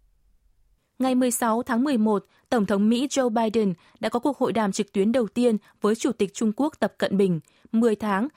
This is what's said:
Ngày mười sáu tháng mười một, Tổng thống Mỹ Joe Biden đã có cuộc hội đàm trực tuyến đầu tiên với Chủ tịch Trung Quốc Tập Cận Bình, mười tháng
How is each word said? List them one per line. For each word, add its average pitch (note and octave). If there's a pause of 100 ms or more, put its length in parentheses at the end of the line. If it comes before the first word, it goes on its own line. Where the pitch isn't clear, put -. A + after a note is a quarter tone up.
(1000)
Ngày B3+
mười B3+
sáu A#3
tháng B3
mười C#4+
một, G#3+ (240)
Tổng A3
thống G#3
Mỹ A#3+
Joe B3+
Biden A3 (260)
đã A3
có A#3+
cuộc C#4
hội B3+
đàm G#3
trực G3
tuyến G3+
đầu A#3+
tiên A#3+ (240)
với G#3
Chủ C#4
tịch G#3
Trung A3
Quốc D4
Tập G#3
Cận -
Bình, F#3 (320)
mười A3+
tháng G#3